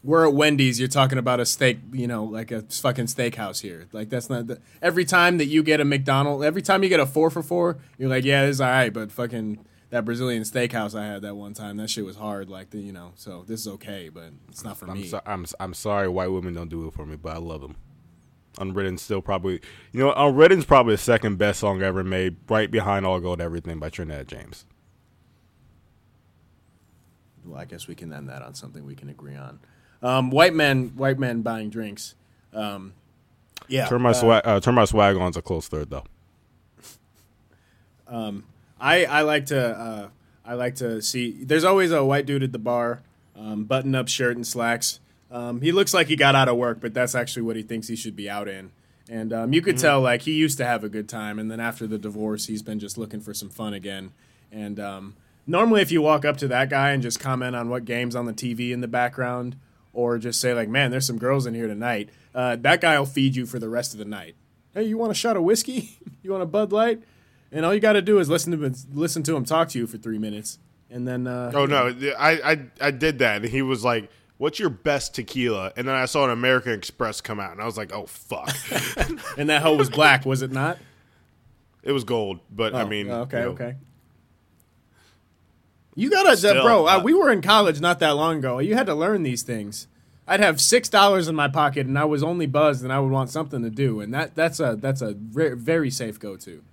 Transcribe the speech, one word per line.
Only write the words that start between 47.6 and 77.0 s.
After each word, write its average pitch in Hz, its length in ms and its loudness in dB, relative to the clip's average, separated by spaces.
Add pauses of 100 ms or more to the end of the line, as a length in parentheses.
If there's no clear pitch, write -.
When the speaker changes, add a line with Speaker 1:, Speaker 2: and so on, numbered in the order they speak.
Speaker 1:
thinks 110 260 -10
he 113 80 -8
should 110 200 -10
be 101 140 -10
out 104 200 -6
in. 95 220 -14 (380)
And, 113 220 -6
um, 117 220 -2
you 170 80 2
could 175 140 0
Speaker 3:
Mm-hmm. 131 60 -4
Speaker 1:
tell, 143 200 4
like, 123 220 2
he 156 100 -4
used 156 240 0
to 131 80 -2
have 117 180 -2
a 107 60 -8
good 104 180 -10
time, 107 320 -10
and 110 100 -8
then 110 100 -10
after 117 280 -6
the 107 100 -6
divorce, 107 500 -6
he's 107 140 -8
been 107 180 -10
just 101 180 -12
looking 107 240 -10
for 107 120 -16
some 101 160 -12
fun 107 240 -10
again. 95 380 -12 (400)
And, 104 280 -12
um, 98 360 -12 (320)
normally 208 340 4
if 156 100 0
you 160 100 2
walk 151 240 4
up 147 120 2
to 143 120 -4
that 131 200 2
guy 139 220 2
and 135 120 0
just 117 160 -6
comment 127 360 -4
on 117 140 -6
what 123 160 -4
game's 120 300 -4
on 120 100 -4
the 113 80 -6
T 120 200 -6
V 120 200 -4
in 123 80 -4
the 120 60 -6
background, 123 680 -2 (380)
or 120 240 0
just 117 220 -4
say, 123 140 0
like, 113 160 -2
"Man, 131 220 2
there's 131 140 -2
some 117 120 -4
girls 127 280 0
in 117 80 -6
here 117 140 -4
tonight," 107 420 -4 (240)
uh, 127 240 -2
that 143 220 4
guy 160 180 4
will 139 80 2
feed 135 300 0
you 127 100 -4
for 120 140 -10
the 113 80 -8
rest 120 260 -4
of 107 60 -16
the 104 60 -10
night. 95 300 -12 (380)
"Hey, 208 100 -4
you 220 140 -2
want 226 140 -2
a - 40 -2
shot 233 200 0
of 175 80 0
whiskey? 220 640 -2
<laughs> - 180 -20
You 190 80 -8
want 185 120 -4
a - 20 -4
Bud 196 260 0
Light?" 226 300 2 (500)
And 156 140 -2
all 185 80 2
you 208 80 2
gotta 208 200 6
do 202 180 6
is 151 100 2
listen 165 280 0
to 147 60 -4
him, 131 100 -2 (200)
listen 156 300 -2
to 156 120 0
him 131 80 -2
talk 160 260 2
to 127 100 -6
you 117 80 -4
for 113 100 -12
three 110 220 -6
minutes, 107 400 -8 (300)
and 123 180 -8
then, 123 200 -4
uh, 123 260 -6
Speaker 3:
Oh, 143 100 2
Speaker 1:
you 139 40 2
know. 135 220 2
Speaker 3:
no, 131 220 -4
I, 147 400 2
I, 156 80 2 (200)
I 143 120 2
did 139 280 -2
that, 107 220 2
and 113 100 -6
he 135 100 0
was 131 220 -2
like, 117 260 0 (280)
"What's 151 220 -2
your 196 100 0
best 139 460 -2
tequila?" 110 600 -4
And 123 100 -6
then 135 100 -2
I 127 100 0
saw 139 180 0
an 127 60 2
American 123 420 2
Express 107 480 -6